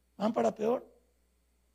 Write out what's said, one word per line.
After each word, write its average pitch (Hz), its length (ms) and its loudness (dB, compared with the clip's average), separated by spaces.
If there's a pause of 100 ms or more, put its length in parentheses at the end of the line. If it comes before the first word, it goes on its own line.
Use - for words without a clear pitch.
(180)
Van 208 120 0
para 226 240 2
peor. 220 320 -2 (880)